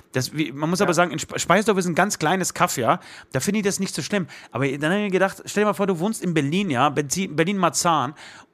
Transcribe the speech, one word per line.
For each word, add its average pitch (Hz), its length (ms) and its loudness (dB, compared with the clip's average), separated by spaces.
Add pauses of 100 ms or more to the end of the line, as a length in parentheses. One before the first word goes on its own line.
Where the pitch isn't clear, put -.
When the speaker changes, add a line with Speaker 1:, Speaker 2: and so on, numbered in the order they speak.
(140)
Speaker 1:
das, 127 240 -2
wie, 147 160 -2
man 151 160 -2
muss 180 100 2
Speaker 2:
Ja. 202 60 2
Speaker 1:
aber 175 80 2
sagen, 165 180 2
in 156 80 -6
Sp-, - 200 -8
Speisdorf 196 380 2
ist 180 100 0
ein 165 80 -2
ganz 196 240 2
kleines 170 340 0
Kaff, - 240 0
ja. 139 240 2 (320)
Da 131 80 -2
finde 208 180 0
ich 196 60 0
das 190 160 0
nicht 190 120 -4
so 170 80 -4
schlimm. 180 260 -2 (260)
Aber 127 120 0
dann 143 260 -2
hab 202 60 2
ich 208 80 -2
mir 202 60 -4
gedacht, 185 320 0
stell 208 200 -2
dir 214 40 2
mal 202 60 2
vor, 196 140 0
du 185 120 0
wohnst 214 240 -2
in 175 100 0
Berlin, 160 360 2
ja, 131 180 4
Benzi-, 147 400 -2
Berlin-Marzahn 160 840 0 (400)